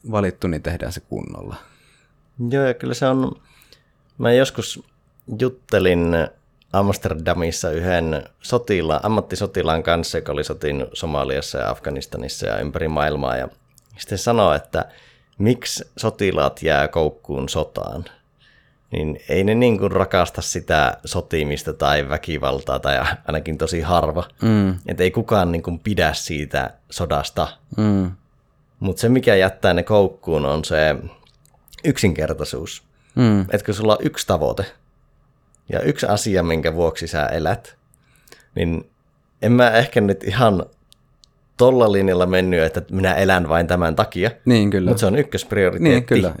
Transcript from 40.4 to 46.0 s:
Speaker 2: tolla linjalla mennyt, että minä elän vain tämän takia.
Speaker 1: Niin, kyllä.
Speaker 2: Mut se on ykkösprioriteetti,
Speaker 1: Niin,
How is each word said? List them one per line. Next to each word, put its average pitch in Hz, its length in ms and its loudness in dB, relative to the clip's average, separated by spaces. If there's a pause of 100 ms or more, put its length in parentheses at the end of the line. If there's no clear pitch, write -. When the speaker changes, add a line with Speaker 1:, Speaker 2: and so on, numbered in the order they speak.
Speaker 2:
tolla 123 340 6
linjalla 95 340 2
mennyt, 92 380 2
että 82 180 -2 (100)
minä 95 220 2
elän 92 360 2
vain 82 180 2
tämän 82 280 0
takia. 104 360 0 (140)
Speaker 1:
Niin, 110 240 4
kyllä. 92 220 2
Speaker 2:
Mut 113 60 2
se 110 80 0
on 98 100 2
ykkösprioriteetti, 98 760 0
Speaker 1:
Niin, 123 160 4